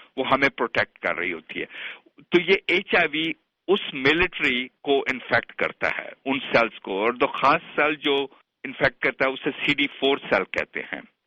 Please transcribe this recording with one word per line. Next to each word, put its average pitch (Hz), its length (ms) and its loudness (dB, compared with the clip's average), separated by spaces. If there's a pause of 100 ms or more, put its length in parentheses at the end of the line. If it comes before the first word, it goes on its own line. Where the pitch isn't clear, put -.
(180)
وہ 131 140 0
ہمیں 135 180 4
protect 117 500 -4
کر 85 160 -2
رہی 87 180 -4
ہوتی - 260 -10
ہے۔ - 60 -6 (640)
تو 175 120 4
یہ 175 140 2 (120)
ایچ 190 280 0
آئی 156 220 2
وی 160 140 -2 (360)
اس 196 260 0
ملٹری 143 760 0
کو 139 320 0
infect 123 540 -2
کرتا 82 340 -2
ہے، - 220 -6 (160)
ان 135 140 0
cells 117 400 2
کو، 95 200 -4
اور 113 140 2
جو 131 140 0
خاص 147 340 2 (140)
cell 151 200 2
جو 139 300 0 (380)
infect 135 360 -2
کرتا 135 300 0
ہے 131 40 -4
اسے 139 160 -4 (160)
سی 147 80 2
ڈی 139 140 0
four 139 300 0
cell - 260 0
کہتے - 360 -6
ہیں، - 220 -10 (260)